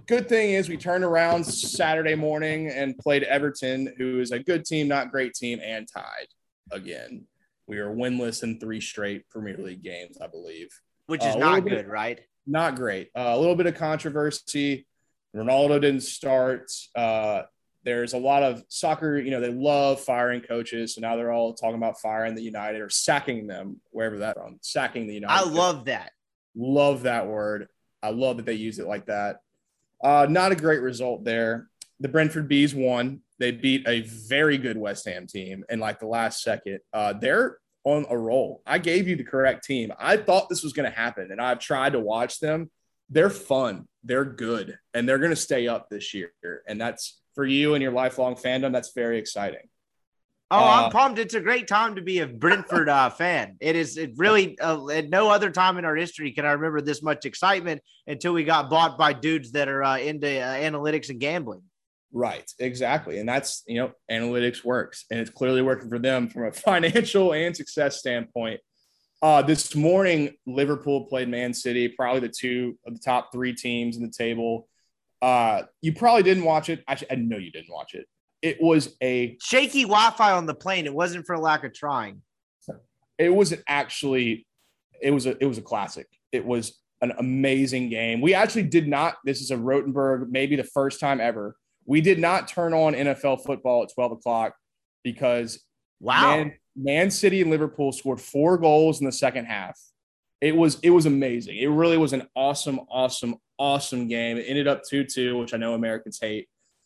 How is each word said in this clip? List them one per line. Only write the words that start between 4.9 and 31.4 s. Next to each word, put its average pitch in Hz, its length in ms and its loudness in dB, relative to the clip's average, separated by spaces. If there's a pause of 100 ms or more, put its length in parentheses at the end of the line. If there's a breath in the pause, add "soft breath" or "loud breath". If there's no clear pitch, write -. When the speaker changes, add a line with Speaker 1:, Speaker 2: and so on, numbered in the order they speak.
Speaker 1:
great 127 240 -2
team, 120 280 -6
and 110 240 -8
tied - 400 -14 (420)
again. 87 580 -14 (380)
We 104 120 -12
are 104 180 -8
winless 123 480 -4
in 113 160 -6
three 110 220 -8
straight 101 480 -10
Premier 107 260 -12
League 92 280 -14
games, 87 380 -16
I 85 60 -12
believe. 82 400 -16 (380)
Speaker 2:
Which 156 180 -6
is 113 100 0
Speaker 1:
Uh, 110 40 -2
a - 20 -2
Speaker 2:
not 156 140 4
Speaker 1:
little 190 160 2
bit - 60 0 (100)
Speaker 2:
good, - 20 -16
right? 107 320 -6 (260)
Speaker 1:
Not 151 300 -2
great. 101 400 -4
Uh, 123 180 -2
a 117 40 2
little 170 180 2
bit 170 120 2
of 165 80 -2
controversy. 147 1080 -4 (480)
Ronaldo 139 460 2
didn't 143 240 4
start. 131 640 0 (240)
Uh, 110 500 0 (400)
there's 120 300 -4
a 127 40 -4
lot 139 260 4
of 123 260 -2
soccer, 156 480 -2
you 135 140 -4
know, 127 100 -2
they 120 100 -2
love 139 480 2
firing 123 420 -2
coaches. 117 540 -6
So 113 60 -12
now 113 140 -2
they're 117 160 -4
all 117 220 0
talking 113 220 -4
about 113 240 -4
firing 110 360 -4
the 110 60 -10
United 107 400 -8
or 101 80 -12
sacking 131 580 -2
them, 95 340 -14 (100)
wherever 110 260 -6
that's 104 220 -6
from, 113 220 -16
sacking 123 460 -4
the 104 80 -10
United. 104 180 -2
Speaker 2:
I 190 160 4
love 160 360 0
that. 110 260 -6 (440)
Speaker 1:
Love 135 480 2
that 117 240 0
word. 104 400 -4 (340)
I 107 100 -2
love 123 260 0
that 113 80 -10
they 117 80 -2
use 110 260 -6
it 90 80 -8
like 101 200 -6
that. 101 340 -4 (640)
Uh, 143 260 6
not 185 220 4
a 196 40 4
great 156 260 2
result 123 420 -4
there. 117 460 -2 (300)